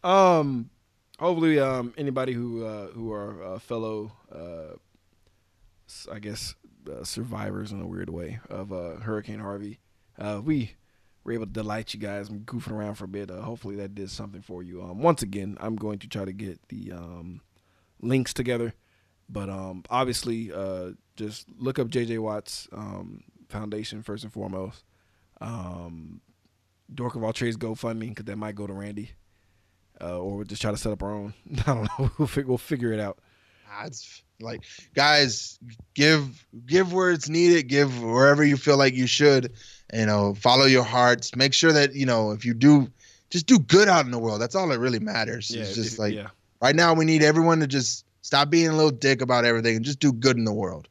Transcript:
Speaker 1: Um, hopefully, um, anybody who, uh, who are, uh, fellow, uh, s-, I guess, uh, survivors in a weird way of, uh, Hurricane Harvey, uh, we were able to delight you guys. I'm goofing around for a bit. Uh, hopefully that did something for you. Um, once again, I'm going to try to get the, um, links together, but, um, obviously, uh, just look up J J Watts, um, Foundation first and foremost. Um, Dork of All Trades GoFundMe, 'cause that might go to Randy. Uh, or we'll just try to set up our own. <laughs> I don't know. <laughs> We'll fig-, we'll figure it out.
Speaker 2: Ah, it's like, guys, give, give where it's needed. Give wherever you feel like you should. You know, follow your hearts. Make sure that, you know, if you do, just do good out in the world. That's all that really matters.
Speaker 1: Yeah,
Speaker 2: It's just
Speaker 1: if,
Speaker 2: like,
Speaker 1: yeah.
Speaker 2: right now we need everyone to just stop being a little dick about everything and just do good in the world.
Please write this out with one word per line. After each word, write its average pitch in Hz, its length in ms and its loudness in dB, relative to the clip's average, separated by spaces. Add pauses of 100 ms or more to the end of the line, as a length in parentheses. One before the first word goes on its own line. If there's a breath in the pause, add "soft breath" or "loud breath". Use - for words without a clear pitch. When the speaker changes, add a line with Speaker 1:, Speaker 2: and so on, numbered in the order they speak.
Speaker 1:
Um, 165 640 4 (480)
hopefully, 165 400 2
um, 131 380 -2
anybody 131 380 -4
who, 117 300 -6
uh, 104 240 -10
who 113 240 -12
are, 101 300 -10
uh, 95 160 -10
fellow, 110 540 -8 (180)
uh, 82 440 -16 (1120)
s-, - 240 -20
I 107 60 -12
guess, 104 360 -12 (360)
uh, 67 140 -12
survivors 104 680 -10
in 98 80 -10
a 90 60 -12
weird 92 240 -10
way 87 300 -10 (100)
of, 98 220 -12
uh, 85 240 -10
Hurricane 107 420 -10
Harvey, 104 400 -12 (400)
uh, 104 260 -8
we 143 300 -2 (500)
were - 80 -8
able 113 140 -6
to 92 60 -14
delight 110 420 -8
you 107 60 -14
guys. 101 280 -10
I'm 104 120 -12
goofing 113 320 -12
around 104 240 -8
for 98 100 -14
a - 20 -14
bit. 98 220 -12
Uh, 92 100 -14
hopefully 113 360 -12
that 101 180 -12
did 98 160 -12
something 101 320 -14
for 90 200 -14
you. 90 200 -16
Um, 92 180 -12
once 160 220 2
again, 101 380 -8
I'm 110 160 -6
going 104 240 -8
to 107 80 -20
try 98 180 -10
to 95 60 -10
get 98 360 -12
the, 98 240 -14
um, 87 480 -16 (640)
links 127 320 0
together, 120 400 -4 (560)
but, 98 180 -8
um, 95 400 -12
obviously, 117 640 -4
uh, 92 380 -8 (260)
just 107 320 -12 (100)
look 131 200 -6
up 120 100 -2
J 120 160 -2
J 113 140 -6
Watts, 107 540 -8
um, 98 500 -14 (260)
Foundation 107 540 -10
first 107 220 -12
and 107 80 -16
foremost. 98 520 -10 (560)
Um, 87 800 -14 (760)
Dork 120 200 -8
of 113 80 -8
All 110 100 -4
Trades 117 260 -4
GoFundMe, 110 580 -8
'cause 107 80 -14
that 104 140 -10
might 104 160 -10
go 104 120 -10
to 98 60 -10
Randy. 104 380 -12 (880)
Uh, 87 180 -8
or 98 180 -8
we'll 104 100 -8
just 101 160 -10
try 107 80 -2
to 104 80 -4
set 107 140 -6
up 98 100 -8
our 101 100 -6
own. 104 220 -12 (140)
<laughs> 131 180 -4
I 135 80 2
don't 107 240 -4
know. 131 160 0
<laughs> - 40 -14
We'll 151 100 0
fig-, 143 180 -4
we'll 127 120 0
figure 120 340 -4
it 107 80 -2
out. 101 180 -8 (520)
Speaker 2:
Ah, 104 160 -12
it's - 360 -18 (180)
like, 113 220 -10 (320 loud breath)
guys, 143 640 4 (360)
give, 147 520 4 (200)
give 175 280 4
where 185 160 4
it's 151 180 0
needed. 170 400 6
Give 135 340 2
wherever 135 420 6
you 143 120 6
feel 139 220 4
like 135 160 6
you 127 120 0
should. 135 460 4 (400 soft breath)
You 110 140 0
know, 101 280 2
follow 127 300 4
your 131 200 8
hearts. 123 520 4
Make 135 180 2
sure 165 180 6
that, 143 220 4
you 139 120 0
know, 113 260 2
if 107 140 -8
you 120 80 0
do, 135 360 8 (400 soft breath)
just 170 160 -4
do 254 120 8
good 185 300 8
out 165 180 6
in 123 40 -8
the 120 80 -2
world. 110 220 -2
That's 120 140 -4
all 190 140 0
that 127 120 0
really 120 200 0
matters. 110 500 -6
Speaker 1:
Yeah, 117 120 -6
Speaker 2:
It's 98 120 -6
just 113 200 -4
Speaker 1:
if, 110 40 -12
Speaker 2:
like, 107 160 -2
Speaker 1:
yeah. 101 140 -10 (340)
Speaker 2:
right 139 140 4
now 170 180 6
we 160 100 2
need 160 180 4
everyone 160 380 6
to 151 60 2
just 131 380 -4 (180)
stop 143 280 2
being 165 180 6
a 156 60 2
little 156 160 6
dick 131 300 2
about 123 240 2
everything 117 320 2
and 113 80 -2
just 139 160 -6
do 143 140 4
good 120 240 2
in 113 60 0
the 110 100 0
world. 90 360 -6